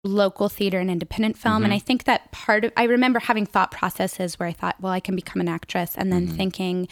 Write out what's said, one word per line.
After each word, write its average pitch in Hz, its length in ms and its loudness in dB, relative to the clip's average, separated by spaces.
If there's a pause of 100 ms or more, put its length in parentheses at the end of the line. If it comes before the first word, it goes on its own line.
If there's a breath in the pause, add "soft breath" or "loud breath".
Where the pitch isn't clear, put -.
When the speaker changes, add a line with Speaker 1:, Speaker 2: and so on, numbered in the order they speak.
Speaker 1:
local 202 460 2
theater 196 320 -2
and 185 100 0
independent 180 480 -2
film, 214 240 2
and 208 40 2
Speaker 2:
Mm-hmm. 202 80 2
Speaker 1:
I 208 40 0
think 254 260 -2
that - 280 0
part 214 320 2
of, 233 120 -2
I 240 80 4
remember 247 360 4
having 214 260 0
thought 185 240 2
processes 185 680 -4
where 175 80 -2
I 170 40 -4
thought, - 280 -4
"Well, 185 120 -2
I 185 80 0
can 190 160 -4
become 190 240 -4
an 175 80 0
actress," 175 480 -4
and 190 160 0
then 175 160 2
Speaker 2:
Mm-hmm. 165 80 -4
Speaker 1:
thinking, 180 560 -2